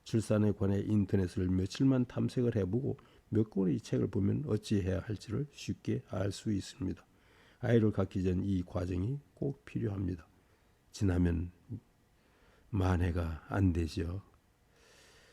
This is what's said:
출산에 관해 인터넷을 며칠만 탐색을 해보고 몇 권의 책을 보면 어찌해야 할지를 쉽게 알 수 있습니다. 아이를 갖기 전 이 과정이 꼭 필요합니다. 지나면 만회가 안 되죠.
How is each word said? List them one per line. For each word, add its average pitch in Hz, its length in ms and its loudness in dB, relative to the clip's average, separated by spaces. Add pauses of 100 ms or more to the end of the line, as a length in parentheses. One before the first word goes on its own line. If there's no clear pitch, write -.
출산에 107 480 2
관해 98 260 0
인터넷을 95 720 2
며칠만 123 560 2
탐색을 120 500 -2
해보고 110 420 -2 (320)
몇 110 200 2
권의 175 320 0
책을 123 260 -2
보면 104 400 0
어찌해야 95 540 0
할지를 113 500 -6
쉽게 - 580 -6
알 101 220 -2
수 - 200 -4
있습니다. 92 540 -4 (540)
아이를 113 320 4
갖기 98 320 0
전 92 200 2
이 98 220 0
과정이 92 540 -2 (140)
꼭 - 320 -6
필요합니다. 101 600 -4 (680)
지나면 87 600 2 (1200)
만회가 87 800 0
안 98 240 2
되죠. 85 480 -4 (1120)